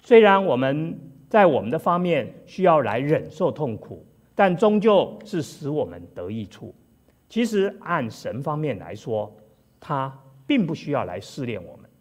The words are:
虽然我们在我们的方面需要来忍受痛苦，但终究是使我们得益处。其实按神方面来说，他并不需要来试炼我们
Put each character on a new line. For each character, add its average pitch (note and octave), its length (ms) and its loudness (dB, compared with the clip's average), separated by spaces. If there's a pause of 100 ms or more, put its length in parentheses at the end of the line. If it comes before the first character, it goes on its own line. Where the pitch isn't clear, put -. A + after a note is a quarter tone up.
虽 A#3 160 8
然 G3 260 6
我 D3 100 0
们 C#3 420 -2 (300)
在 G#3 180 6
我 C#3 140 4
们 G2 100 -6
的 D3 80 -4
方 F3 220 0
面 E3 340 -2 (120)
需 - 180 -8
要 E3 180 4
来 A2 180 -2
忍 D3 300 -2
受 E3 220 -4
痛 A#2+ 240 -6
苦， - 300 -18 (280)
但 F#3+ 220 2
终 G#3+ 240 2
究 G3 460 2
是 F3 160 -6
使 - 280 -10
我 D3 140 -4
们 E2+ 180 -10 (120)
得 F#2 180 -12
益 A2 140 -8
处。 - 280 -20 (540)
其 A3+ 160 -4
实 G3+ 360 -2
按 D#3 300 -4
神 G#2+ 340 -10
方 D3 140 -6
面 D3 200 -6
来 E2+ 160 -14
说， G#2 420 -8 (440)
他 C3+ 340 -6 (320)
并 C4 200 0
不 D#3 100 -6
需 D3+ 160 -10
要 A#2+ 140 -2
来 F2+ 140 -10
试 - 260 -12
炼 A2 160 -8
我 E2+ 160 -20
们 - 120 -20 (120)